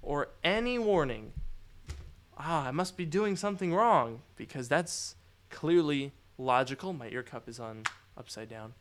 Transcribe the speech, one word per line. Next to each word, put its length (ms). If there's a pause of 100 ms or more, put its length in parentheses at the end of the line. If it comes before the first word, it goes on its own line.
or 260 (160)
any 340
warning. 540 (1080)
Ah, 260
I 20
must 260
be 80
doing 320
something 380
wrong, 480 (120)
because 320
that's 480 (360)
clearly 640 (260)
logical. 560
My 160
ear 120
cup 280
is 100
on 220 (340)
upside 320
down. 320